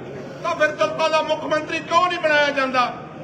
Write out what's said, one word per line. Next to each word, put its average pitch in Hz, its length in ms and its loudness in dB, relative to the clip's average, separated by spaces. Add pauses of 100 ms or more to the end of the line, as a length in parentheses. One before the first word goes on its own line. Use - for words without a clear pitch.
(420)
ਤਾਂ 330 120 -2
ਫਿਰ 302 200 2
ਦਲਿਤਾਂ 311 360 2
ਦਾ 311 120 4
ਮੁੱਖ 311 220 -2
ਮੰਤਰੀ 311 360 0
ਕਿਉਂ 349 280 0
ਨਹੀਂ 349 100 0
ਬਣਾਇਆ 294 320 4
ਜਾਂਦਾ? 262 420 0 (320)